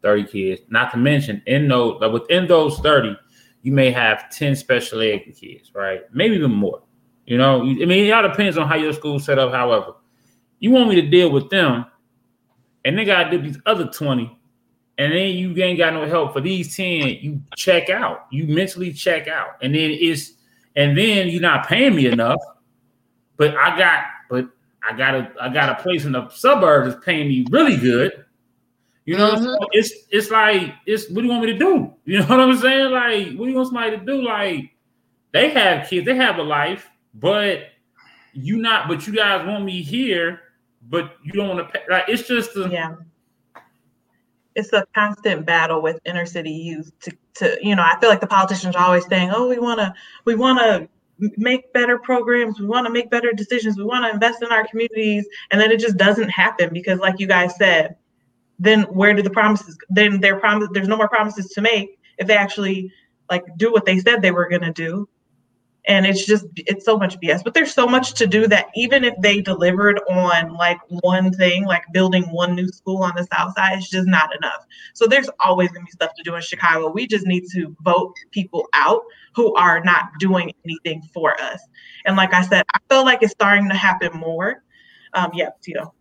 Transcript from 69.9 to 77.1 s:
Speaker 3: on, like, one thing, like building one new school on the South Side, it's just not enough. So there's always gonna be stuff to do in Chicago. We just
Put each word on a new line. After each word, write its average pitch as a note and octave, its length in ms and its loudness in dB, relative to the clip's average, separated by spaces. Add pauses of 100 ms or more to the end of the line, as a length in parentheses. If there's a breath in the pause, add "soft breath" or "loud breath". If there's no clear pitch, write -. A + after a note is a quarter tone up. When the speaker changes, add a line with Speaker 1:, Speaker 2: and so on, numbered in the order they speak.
Speaker 3:
on, E3+ 460 0
like, F3 240 0 (100)
one F#3 420 0
thing, F#3 360 0
like F3 160 -2 (100)
building F#3 380 2
one F3 240 -2
new F3+ 140 -4
school F#3+ 340 -6
on F3+ 120 -2
the F3 160 -6
South F3 240 -4
Side, F#3+ 220 0
it's F#3+ 140 -10
just F#3 180 -2
not D#3+ 260 0
enough. G#2+ 300 -8 (300 loud breath)
So A#3 120 2
there's C4 220 2 (120)
always F3+ 320 2
gonna F3 120 -18
be - 60 -20
stuff - 240 -6
to D#3+ 80 -20
do E3+ 140 -8
in E3+ 40 -8
Chicago. D#3+ 500 -2
We A3 160 -6
just G3 200 -2